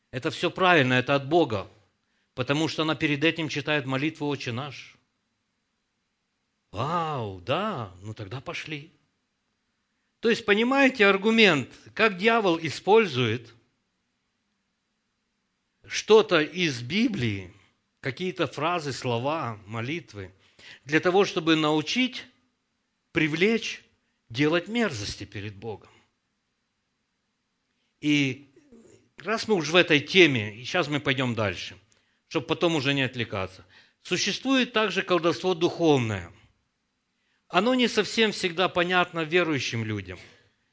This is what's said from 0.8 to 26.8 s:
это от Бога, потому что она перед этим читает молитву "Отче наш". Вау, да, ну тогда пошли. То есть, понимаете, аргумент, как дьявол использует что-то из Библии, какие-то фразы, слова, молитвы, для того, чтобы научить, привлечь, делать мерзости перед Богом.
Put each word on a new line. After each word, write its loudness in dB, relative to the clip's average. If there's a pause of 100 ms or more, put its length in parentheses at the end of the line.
это 2
от -2
Бога, 0 (640)
потому -2
что -4
она 0
перед -2
этим 0
читает -4
молитву -4
"Отче -6
наш". -12 (1800)
Вау, -4
да, -4
ну -12
тогда -12
пошли. -12 (1300)
То 2
есть, 0
понимаете, 4
аргумент, 4 (240)
как 2
дьявол 2
использует 0 (2250)
что-то 6
из -2
Библии, -2 (480)
какие-то -4
фразы, -4
слова, -4
молитвы, -10 (520)
для 2
того, 4
чтобы 0
научить, 0 (840)
привлечь, 0 (460)
делать 0
мерзости -4
перед -12
Богом. -14 (2000)